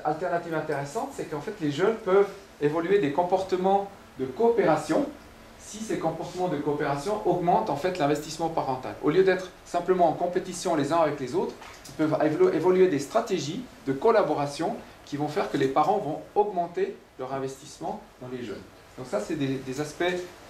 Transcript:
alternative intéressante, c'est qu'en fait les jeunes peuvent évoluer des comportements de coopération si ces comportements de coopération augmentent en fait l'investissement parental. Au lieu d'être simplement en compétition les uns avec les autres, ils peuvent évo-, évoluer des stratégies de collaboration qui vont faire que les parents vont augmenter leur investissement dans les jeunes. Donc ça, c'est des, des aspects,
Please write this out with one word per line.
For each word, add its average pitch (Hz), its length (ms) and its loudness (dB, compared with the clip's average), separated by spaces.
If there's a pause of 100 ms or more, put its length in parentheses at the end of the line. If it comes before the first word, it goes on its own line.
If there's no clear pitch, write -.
alternative 170 500 -2
intéressante, 151 600 -4
c'est - 100 -6
qu'en 147 160 -6
fait 208 200 -8
les 147 100 0
jeunes 202 260 2
peuvent 196 320 4 (320)
évoluer 170 360 2
des 143 140 2
comportements 185 800 2 (280)
de 131 60 -2
coopération 160 800 2 (540)
si - 180 -16
ces 190 220 -4
comportements 165 480 -4
de 151 100 -2
coopération 147 680 -2
augmentent 175 440 2
en 139 60 0
fait 180 240 -2
l'investissement 151 500 0
parental. 131 540 -4
Au 147 80 4
lieu 185 120 6
d'être 185 260 2 (140)
simplement 175 460 2
en 143 40 0
compétition 180 640 -2
les 143 160 0
uns 170 60 4
avec 147 220 2
les 127 160 -6
autres, 226 180 0 (340)
ils - 60 -16
peuvent 151 300 2
évo-, 170 280 4
évoluer 185 360 6
des 147 100 2
stratégies 185 640 -2 (220)
de 135 80 0
collaboration 160 800 2 (300)
qui 143 120 -8
vont 147 100 -2
faire 196 240 -2
que - 60 -2
les 135 100 2
parents 160 320 2
vont 151 200 -4 (140)
augmenter 190 640 0 (240)
leur 127 140 -6
investissement 135 680 -8 (200)
dans 123 140 -12
les 117 80 -8
jeunes. 101 180 -10 (360)
Donc 131 100 -12
ça, 202 140 -2
c'est 170 140 -4
des, 139 120 0
des 131 340 -4
aspects, 147 220 -4 (460)